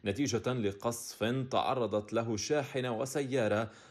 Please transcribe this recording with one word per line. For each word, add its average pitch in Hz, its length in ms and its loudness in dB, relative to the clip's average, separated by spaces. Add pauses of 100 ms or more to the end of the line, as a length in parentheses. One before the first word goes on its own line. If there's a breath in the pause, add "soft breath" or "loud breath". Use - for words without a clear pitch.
نتيجة 117 480 0
لقصف 113 680 -2 (280)
تعرضت 107 640 2
له 113 240 0
شاحنة 127 640 0
وسيارة 120 720 0 (200 loud breath)